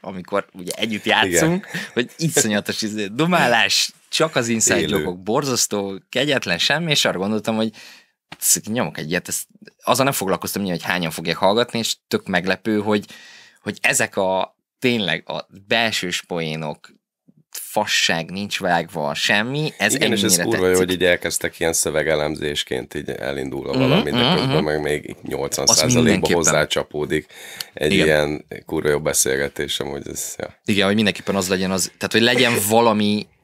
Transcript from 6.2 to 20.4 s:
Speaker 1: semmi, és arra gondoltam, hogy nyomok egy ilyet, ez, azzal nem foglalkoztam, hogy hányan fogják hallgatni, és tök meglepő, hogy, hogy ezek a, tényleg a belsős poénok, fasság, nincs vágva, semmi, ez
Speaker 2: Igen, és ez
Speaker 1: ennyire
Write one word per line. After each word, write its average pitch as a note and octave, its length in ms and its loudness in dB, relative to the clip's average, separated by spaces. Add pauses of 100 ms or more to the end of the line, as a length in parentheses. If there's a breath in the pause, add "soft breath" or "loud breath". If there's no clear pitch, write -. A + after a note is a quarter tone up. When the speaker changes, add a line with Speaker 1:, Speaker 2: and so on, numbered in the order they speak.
Speaker 1:
semmi, D#3 340 0
és C#3+ 140 2
arra F#2 120 2
gondoltam, G#2+ 380 -2
hogy A2 140 0 (960 loud breath)
nyomok G#2+ 320 -4
egy D#2 120 -6
ilyet, F2 180 -2
ez, - 140 -6 (420)
azzal B2+ 200 2
nem C3+ 100 2
foglalkoztam, F#2+ 520 -2
hogy F2 180 -4
hányan F2+ 280 -2
fogják E2+ 260 -4
hallgatni, A#2 420 2
és - 160 -4 (120)
tök - 200 -2
meglepő, F#2+ 520 0
hogy, G#2 260 0 (560 loud breath)
hogy G2+ 200 -8
ezek B2 360 0
a, F#2 400 0 (220)
tényleg G#2 500 0
a D#2 180 -8 (200)
belsős A2 540 0
poénok, D#2+ 680 -6 (680)
fasság, E2+ 720 -2
nincs G2+ 280 -6
vágva, E2+ 540 0
semmi, B2+ 640 0
ez G#2 180 2
Speaker 2:
Igen, G#2+ 160 2
és G2+ 120 2
ez F#2+ 80 2
Speaker 1:
ennyire F2 120 2